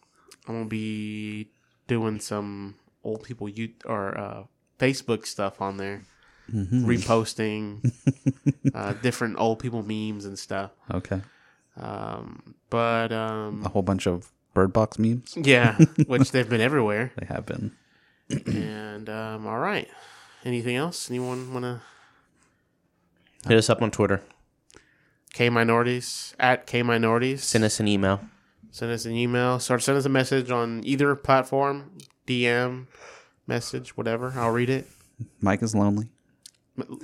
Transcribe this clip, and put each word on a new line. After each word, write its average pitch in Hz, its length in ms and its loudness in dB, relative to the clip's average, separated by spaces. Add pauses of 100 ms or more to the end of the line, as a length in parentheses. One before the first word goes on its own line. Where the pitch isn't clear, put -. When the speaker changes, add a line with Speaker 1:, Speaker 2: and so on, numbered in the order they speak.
(460)
Speaker 1:
I'm 117 80 -8
gonna 113 120 -6
be 107 840 -6 (380)
doing 110 340 -2
some 101 540 -8 (280)
old 110 200 -8
people 107 260 -12
you-, 110 240 -8 (140)
or, 101 320 -6
uh, 104 240 -10 (360)
Facebook 127 480 0
stuff - 360 -6
on 98 160 -4
there. 98 240 -8 (520)
Speaker 2:
Mm-hmm. 107 320 0
Speaker 1:
Reposting, 110 1040 0 (440)
Speaker 2:
<laughs> - 400 -2
Speaker 1:
uh, 101 200 -4
different 117 440 -2
old 113 220 0
people 117 220 -6
memes 107 440 -6
and 98 120 -10
stuff. 98 340 -8 (200)
Speaker 2:
Okay. 95 300 -4 (560)
Speaker 1:
Um, - 760 -12 (140)
but, 117 440 0
um, 110 520 -6
Speaker 2:
A 104 60 -4
whole 101 120 2
bunch 95 240 0
of 90 240 -2 (220)
Bird 92 220 4
Box 110 240 2
memes? 117 380 0
Speaker 1:
Yeah, 123 400 6
Speaker 2:
<laughs> 156 300 8
Speaker 1:
which 131 260 4
they've 127 160 2
been 113 120 2
everywhere. 117 560 2
Speaker 2:
They - 100 -8
have - 200 -6
been. - 260 -6 (720)
Speaker 1:
And, 107 640 -6
um, 107 380 -6
all 107 120 -2
right. 180 300 -2 (560)
Anything 123 320 -2
else? 165 340 -4
Anyone 127 440 -6
wanna 123 260 -6 (1700)
Speaker 3:
Hit 113 100 8
us 113 140 6
up - 120 4
on 107 80 2
Twitter. 98 320 2 (1080)
Speaker 1:
K 120 160 2
Minorities, 120 880 2
at 127 280 2
K 120 160 0
Minorities. 120 640 2
Speaker 3:
Send 110 200 4
us 107 160 0
an 107 80 2
email. 98 320 4 (500)
Speaker 1:
Send 117 220 -6
us 113 120 -6
an 117 80 -6
email. 123 460 2
Start, 123 240 0
send 139 140 2
us 135 80 2
a 139 60 0
message 131 400 2
on 117 340 -2
either 139 300 2
platform, 139 800 2 (340)
D 123 200 2
M, 123 420 0 (580)
message, 123 500 -6
whatever. 120 400 -2
I'll 117 140 2
read 120 180 2
it. 135 180 0 (540)
Speaker 2:
Mike 98 220 2
is 110 120 0
lonely. 104 340 2 (680)
Speaker 1:
M-, - 260 -10